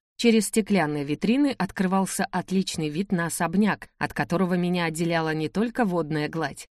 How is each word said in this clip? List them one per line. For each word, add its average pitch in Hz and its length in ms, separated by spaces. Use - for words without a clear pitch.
Через 226 300
стеклянные 160 560
витрины 233 520
открывался 190 760
отличный 180 580
вид 170 220
на 170 160
особняк, 175 640
от - 140
которого 175 420
меня 175 300
отделяла 160 500
не 156 140
только 233 360
водная 156 420
гладь 156 480